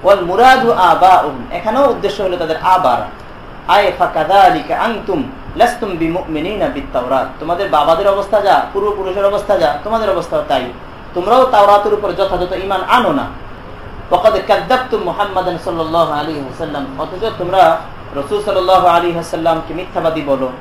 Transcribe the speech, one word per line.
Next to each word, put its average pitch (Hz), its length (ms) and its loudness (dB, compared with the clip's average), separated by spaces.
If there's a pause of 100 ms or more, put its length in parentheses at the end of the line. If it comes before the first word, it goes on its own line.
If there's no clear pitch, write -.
والمراد 202 640 4
آباؤهم، 165 840 4
এখানেও 240 380 2
উদ্দেশ্য 202 320 -2
হলো 180 140 -2
তাদের 160 200 -2
আবার। 160 440 2 (680)
আয় 190 320 4
فكذلك 170 720 2 (160)
أنتم 196 360 -4 (340)
لستم 214 340 0 (100)
بمؤمنين 170 640 -4 (120)
بالتوراة। 131 520 -2 (140)
তোমাদের 175 280 -2
বাবাদের 165 400 2
অবস্থা 196 320 0
যা, 170 320 2
পূর্বপুরুষের 196 520 -2
অবস্থা 202 340 0
যা, 147 260 0
তোমাদের 214 260 -2
অবস্থাও 160 380 -2
তাই। 127 240 -2 (420)
তোমরাও 220 300 4
তাওরাতের 208 480 4
উপর 196 200 -2
যথাযথ 180 400 -2
ঈমান 190 360 -4
আনো 233 240 2
না। 127 120 -2 (840)
وقد 220 240 4 (140)
كذبتم 233 600 0
محمدا 185 560 -2
صلى 170 180 -4
الله 160 320 0
عليه 151 260 -4
وسلم। 143 440 -8 (140)
অথচ 185 260 -6 (140)
তোমরা 175 380 4 (380)
রাসূল 202 280 -4
সাল্লাল্লাহু 185 440 2
আলাইহি 175 280 2
ওয়াসাল্লামকে 165 600 -2
মিথ্যাবাদী 160 520 -4
বলো। 131 220 0 (120)